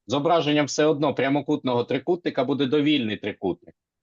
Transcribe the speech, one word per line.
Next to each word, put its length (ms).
зображенням 600
все 180
одно 300
прямокутного 720
трикутника 600
буде 220
довільний 500
трикутник. 580